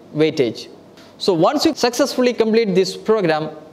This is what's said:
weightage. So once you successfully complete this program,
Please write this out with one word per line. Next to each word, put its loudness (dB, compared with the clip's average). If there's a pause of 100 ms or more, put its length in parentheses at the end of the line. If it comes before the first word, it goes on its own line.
(140)
weightage. 0 (500)
So 0
once 2
you 0
successfully 0
complete 0
this 0
program, 0 (220)